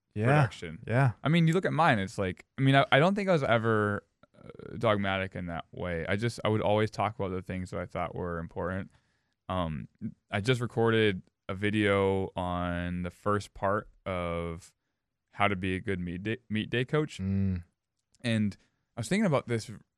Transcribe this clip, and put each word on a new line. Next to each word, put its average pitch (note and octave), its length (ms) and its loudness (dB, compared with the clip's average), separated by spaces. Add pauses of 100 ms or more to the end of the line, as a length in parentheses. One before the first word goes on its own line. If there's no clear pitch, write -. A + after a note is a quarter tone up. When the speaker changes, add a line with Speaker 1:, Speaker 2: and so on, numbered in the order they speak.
(140)
Speaker 1:
Yeah. G#2+ 140 -4
Speaker 2:
production. A2 600 0
Speaker 1:
Yeah. B2 240 2 (120)
Speaker 2:
I - 60 -2
mean, E3 180 4
you E3 60 4
look F#3 120 0
at C3+ 80 -2
mine, C#3+ 260 4
it's F#2+ 180 -6
like, F#2 280 -4 (120)
I C3 40 -4
mean, C3+ 140 6
I, C#3 160 6
I C3+ 80 8
don't F#3 160 4
think G3+ 140 -2
I F#3 40 4
was D3 100 2
ever, G#2+ 600 2 (340)
uh, - 400 -16
dogmatic G2 580 0
in F#2 120 -8
that E2+ 240 -8
way. E2+ 360 -4
I F#2+ 80 0
just, A#2 300 -2
I G#2 40 2
would G#2+ 120 2
always G#2+ 300 2
talk G#2+ 240 -2
about F#2+ 160 -4
the F#2 100 -4
things F#2 300 -8
that F#2+ 80 -6
I F2 60 -6
thought F2 300 -6
were E2+ 240 -6
important. F2+ 520 -6 (580)
Um, E2 380 -4 (440)
I G2+ 80 -2
just A#2 220 0
recorded A2+ 600 2 (280)
a G2 60 -6
video G2 800 2
on F2 680 -4
the F2 80 -6
first G#2 460 -4
part G2+ 340 -2 (160)
of E2+ 680 -4 (600)
how G2+ 140 2
to G2+ 80 0
be F#2 200 -2
a F#2 40 -2
good F#2+ 200 -4
meet F2 240 -6
day, A2 140 -4 (120)
meet G#2+ 200 -4
day A#2+ 160 0
coach. D3+ 340 -4
Speaker 1:
Mm. F#2+ 440 0 (580)
Speaker 2:
And G#2+ 340 0 (400)
I - 60 -8
was A2 80 -8
thinking G#3 160 2
about C#3+ 220 2
this A2+ 240 -4 (260)